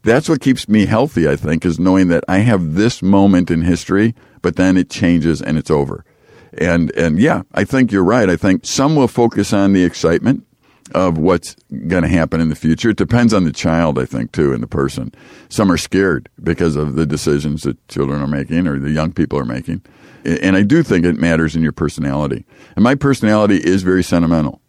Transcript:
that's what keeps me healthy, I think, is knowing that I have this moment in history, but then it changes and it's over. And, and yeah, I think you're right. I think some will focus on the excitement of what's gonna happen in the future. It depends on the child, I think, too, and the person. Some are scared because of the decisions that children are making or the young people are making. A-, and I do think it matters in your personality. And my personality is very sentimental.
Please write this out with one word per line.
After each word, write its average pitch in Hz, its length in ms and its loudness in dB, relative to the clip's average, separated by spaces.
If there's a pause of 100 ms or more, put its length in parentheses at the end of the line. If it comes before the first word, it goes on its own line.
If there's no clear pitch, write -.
that's 123 260 0
what 156 120 0
keeps - 280 0
me 104 180 4
healthy, 110 420 0
I 69 80 0
think, 80 280 -2
is 82 140 0
knowing 92 300 2
that 85 180 0
I 92 120 0
have 95 360 0
this 107 280 0
moment 95 500 4
in 82 100 0
history, 95 540 0 (240)
but 90 160 -2
then 95 200 2
it 90 140 0
changes 82 500 0
and 78 160 -4
it's 73 140 -4
over. 71 340 -2 (540)
And, 85 380 0
and 82 240 0
yeah, 135 220 0 (120)
I 95 80 -2
think 123 300 0
you're 98 100 2
right. 104 260 2
I 87 80 2
think 92 300 0
some 147 300 0
will 131 100 4
focus 113 460 0
on 98 220 2
the 92 100 4
excitement 87 600 0 (480)
of 90 260 0
what's 85 360 0 (320)
gonna 85 220 0
happen 82 320 0
in 82 80 0
the 76 80 -2
future. 82 340 0
It 101 60 -2
depends 113 360 2
on 95 120 0
the 78 80 -2
child, 80 440 0
I 65 80 -2
think, 58 280 -8
too, 71 200 0
and 58 80 -4
the 58 60 -8
person. 67 460 -6 (360)
Some 98 220 0
are 85 60 2
scared 92 520 -2 (140)
because 82 320 -2
of 71 220 -4
the 80 100 0
decisions 73 560 -2
that - 240 -6
children 71 340 -4
are 69 60 -4
making 73 400 -4
or 69 140 -4
the 71 100 -6
young 78 220 -2
people 73 260 -2
are 67 60 -4
making. 64 380 -8 (420)
A-, - 200 -2
and 95 120 2
I 101 80 2
do 156 180 2
think 87 220 2
it 87 120 0
matters 80 380 0
in 80 80 0
your 76 80 0
personality. 71 720 -4 (300)
And 98 80 0
my 127 140 4
personality 107 640 2
is 92 260 0
very 92 180 2
sentimental. 82 680 0